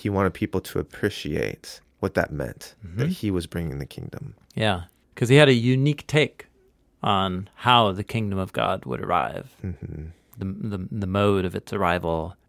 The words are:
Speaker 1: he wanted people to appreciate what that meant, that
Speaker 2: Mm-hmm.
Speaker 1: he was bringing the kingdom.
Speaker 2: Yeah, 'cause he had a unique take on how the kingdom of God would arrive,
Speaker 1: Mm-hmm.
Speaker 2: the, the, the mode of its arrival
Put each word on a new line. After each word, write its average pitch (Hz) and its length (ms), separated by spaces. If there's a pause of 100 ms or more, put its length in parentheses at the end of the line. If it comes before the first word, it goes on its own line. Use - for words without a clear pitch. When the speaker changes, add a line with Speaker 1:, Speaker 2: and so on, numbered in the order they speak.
Speaker 1:
he 104 80
wanted 98 260
people 95 260
to - 160
appreciate - 1040 (180)
what 98 140
that - 180
meant, 67 520
that 95 220
Speaker 2:
Mm-hmm. 175 80
Speaker 1:
he 104 180
was 87 160
bringing 78 320
the 71 80
kingdom. - 480 (180)
Speaker 2:
Yeah, 95 300 (320)
'cause 117 140
he 135 80
had 147 120
a 131 40
unique 131 520
take - 400 (560)
on 95 540
how 120 360
the 98 120
kingdom 101 340
of 92 160
God - 320
would 62 160
arrive, - 600
Speaker 1:
Mm-hmm. 80 400 (340)
Speaker 2:
the, 98 400
the, 92 140
the 98 160
mode 98 380
of 92 100
its - 180
arrival 85 600 (140)